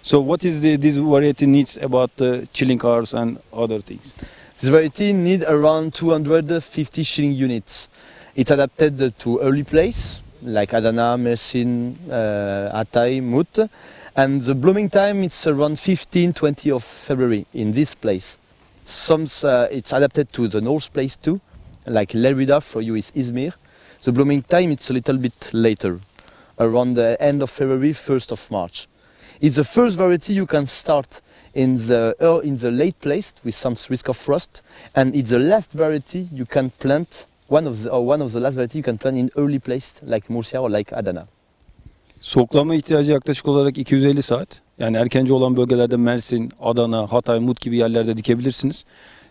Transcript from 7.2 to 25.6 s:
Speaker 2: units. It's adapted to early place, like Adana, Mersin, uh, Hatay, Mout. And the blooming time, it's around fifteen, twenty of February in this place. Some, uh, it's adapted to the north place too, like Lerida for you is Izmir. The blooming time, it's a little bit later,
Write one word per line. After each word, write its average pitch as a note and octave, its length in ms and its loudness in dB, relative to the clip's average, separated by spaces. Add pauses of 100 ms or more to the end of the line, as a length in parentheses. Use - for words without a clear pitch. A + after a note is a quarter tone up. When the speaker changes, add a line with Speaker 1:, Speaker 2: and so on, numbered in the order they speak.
Speaker 2:
units. - 440 -6 (480)
It's C3 160 0
adapted C#3 680 2
to A#2+ 220 -2
early C#3 240 0
place, - 560 -2 (220)
like G#2+ 340 -2
Adana, A#2 400 2
Mersin, A#2+ 800 -2 (120)
uh, C3+ 40 -8 (600)
Hatay, A#2+ 500 0
Mout. B2+ 360 0 (580)
And C3+ 260 2
the B2+ 200 0
blooming F#3+ 280 4
time, G3 340 2
it's - 220 -6
around D3 320 0
fifteen, F3 540 0
twenty D3 400 -2
of B2 120 -2
February B2 600 -2 (100)
in G#2+ 180 -2
this C#3+ 220 0
place. G2 420 -4 (480)
Some, D#3+ 400 0 (200)
uh, B2 260 4
it's C3+ 220 -6
adapted C#3 400 0
to A#2 160 0
the G#2 120 -2
north C3+ 340 -4
place C3+ 220 -4
too, F#3 240 -2 (460)
like A2 320 0
Lerida C3+ 440 2
for - 200 -8
you A2+ 140 -4
is G#2 180 -6
Izmir. B2+ 380 -4 (500)
The B2+ 100 0
blooming C#3 300 2
time, F3+ 300 2
it's - 180 -6
a C3 40 -2
little C3 240 -2
bit - 340 -6
later, A2 460 0 (600)